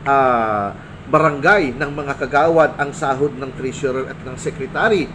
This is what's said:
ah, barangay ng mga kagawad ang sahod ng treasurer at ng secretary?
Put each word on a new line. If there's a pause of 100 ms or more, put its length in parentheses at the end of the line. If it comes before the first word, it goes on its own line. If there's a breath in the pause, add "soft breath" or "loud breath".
ah, (340 loud breath)
barangay
ng
mga
kagawad
ang
sahod
ng
treasurer
at
ng
secretary?